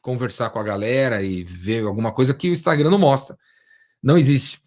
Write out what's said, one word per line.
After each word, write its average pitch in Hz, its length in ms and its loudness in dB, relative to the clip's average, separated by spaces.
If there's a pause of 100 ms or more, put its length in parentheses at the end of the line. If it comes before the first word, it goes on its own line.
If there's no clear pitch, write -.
conversar 123 480 -6
com - 80 -8
a 110 60 -6
galera 104 580 -2
e 92 220 -4
ver 90 420 -4
alguma 110 260 -4
coisa 131 220 0
que 175 160 -4
o 175 40 0
Instagram 156 360 2
não 196 80 4
mostra. 135 400 2 (640)
Não 147 160 4
existe. 139 500 2